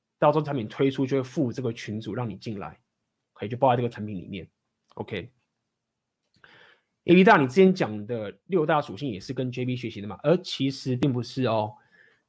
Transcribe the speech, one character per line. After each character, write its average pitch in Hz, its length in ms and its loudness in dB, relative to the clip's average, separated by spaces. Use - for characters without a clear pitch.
到 151 120 4
时 151 80 2
候 147 60 0
产 143 100 -6
品 110 140 -4
推 139 220 0
出 135 160 -2
就 135 100 -2
会 131 60 0
附 123 300 -4
这 127 100 -8
个 117 100 -4
群 110 280 -10
组 110 140 -8
让 120 140 -4
你 95 80 -10
进 107 220 -10
来， 80 200 -12
可 - 140 -10
以 - 20 -8
就 120 80 -8
包 131 140 4
在 123 60 4
这 143 60 0
个 117 60 -2
产 104 160 -10
品 107 100 -8
里 87 140 -10
面。 95 180 -10
OK，A 107 360 -8
P 185 200 8
大， 196 160 8
你 131 80 4
之 123 60 -8
前 190 200 8
讲 107 320 -4
的 110 400 -8
六 165 200 2
大 151 160 4
属 101 140 -12
性 135 120 -6
也 95 100 -6
是 131 140 -8
跟 127 180 -4
J 127 140 -4
P 127 120 -2
学 120 120 -8
习 107 140 -10
的 101 40 -8
嘛？ 104 160 -10
而 156 140 4
其 139 340 -4
实 135 240 -4
并 131 160 0
不 120 120 -2
是 123 240 -4
哦 110 280 -2